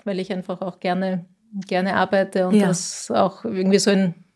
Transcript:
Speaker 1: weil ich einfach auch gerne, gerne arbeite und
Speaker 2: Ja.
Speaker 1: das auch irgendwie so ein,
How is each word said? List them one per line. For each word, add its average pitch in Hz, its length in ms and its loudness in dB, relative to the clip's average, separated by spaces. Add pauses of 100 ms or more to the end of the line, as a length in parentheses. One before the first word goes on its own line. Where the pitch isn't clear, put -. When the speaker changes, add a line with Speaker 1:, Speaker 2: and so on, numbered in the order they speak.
Speaker 1:
weil 196 140 -6
ich 190 140 -6
einfach 180 300 -6
auch 185 180 -8
gerne, 185 440 -2 (420)
gerne 185 280 0
arbeite 185 540 2
und 196 80 4
Speaker 2:
Ja. 202 100 6
Speaker 1:
das - 440 -4
auch 196 340 0
irgendwie 196 340 2
so 202 120 0
ein, 190 240 2 (220)